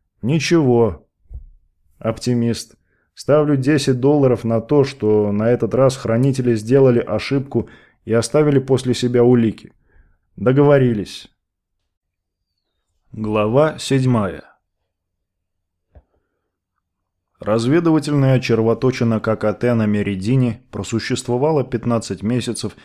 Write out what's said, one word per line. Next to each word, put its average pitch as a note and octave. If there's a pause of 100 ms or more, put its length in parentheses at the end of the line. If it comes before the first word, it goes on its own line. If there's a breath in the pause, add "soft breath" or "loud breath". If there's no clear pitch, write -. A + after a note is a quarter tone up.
(240)
"Ничего". B2 (880)
Оптимист. A#2 (380)
"Ставлю D3
десять C3+
долларов C3+
на A2+
то, C#3+
что G#2+
на G#2+
этот A#2
раз C3
хранители B2
сделали A#2
ошибку B2+ (360 loud breath)
и G#2
оставили C#3
после C3
себя A#2+
улики. A#2+ (640)
Договорились". B2+ (1800)
Глава A2
седьмая. B2 (3000)
Разведывательная C#3
червоточина A#2
К A2
К G#2+
Т A#2+
на A2
Меридине G#2
просуществовала B2
пятнадцать A#2
месяцев, A2+